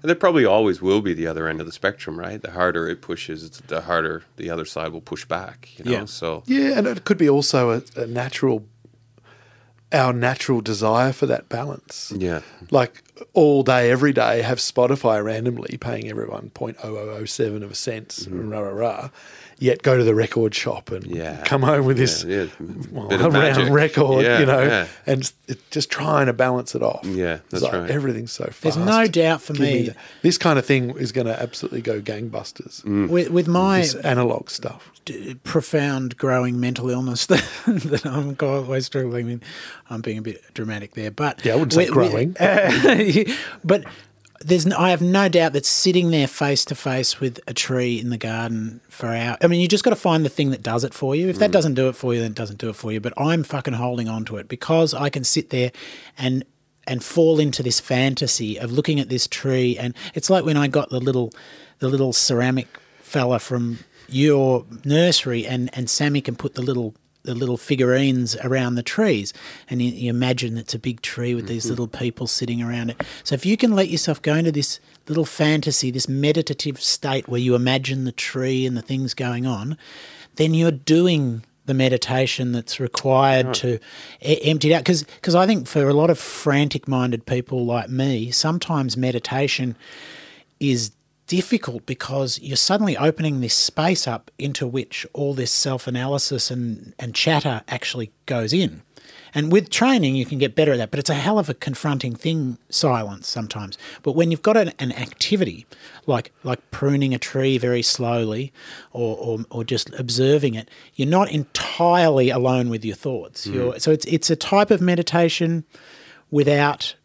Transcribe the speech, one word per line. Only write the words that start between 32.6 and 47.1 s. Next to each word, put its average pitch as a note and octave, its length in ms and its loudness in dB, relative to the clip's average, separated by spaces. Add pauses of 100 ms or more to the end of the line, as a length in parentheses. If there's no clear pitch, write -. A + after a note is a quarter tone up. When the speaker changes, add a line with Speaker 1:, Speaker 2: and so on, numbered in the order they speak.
Speaker 1:
Mm. G2+ 260 0
Speaker 2:
With, F3 200 2
with E3+ 180 2
my F#3 320 4
Speaker 3:
This D3+ 160 0
analog B2 520 0
stuff. - 420 -12 (140)
Speaker 2:
d-, B2 300 -12 (100)
profound C#3+ 720 -2
growing B2 420 0
mental B2 300 -2
illness B2 380 -2
<laughs> G3 60 2
that, - 120 4 (220)
that D#3 400 -2
I'm C#3 340 -4
always C3+ 460 -2
struggling B2 400 -4
with. A#2+ 160 -8 (480)
I'm A2+ 100 -8
being A2 180 -6
a A2 40 -8
bit A2 200 -10 (120)
dramatic G#2+ 400 -8
there, G#2+ 160 -8
but C#3+ 340 -4
Speaker 3:
Yeah, A2+ 80 4
I A#2 40 4
wouldn't D3+ 180 2
say E3+ 160 4
Speaker 2:
with, - 60 2
with - 140 6
Speaker 3:
growing. B2+ 260 0 (760)
Speaker 2:
<laughs> - 0 - (540)
but G3 180 4 (600)
there's D#3 220 2
n-, F#3+ 80 2
I F#3 180 4
have E3 120 2
no F#3+ 260 4
doubt E3 260 4
that C#3+ 120 0
sitting F3 460 2
there C#3+ 160 2
face C#3+ 380 0
to C3+ 100 -6
face C3 420 -2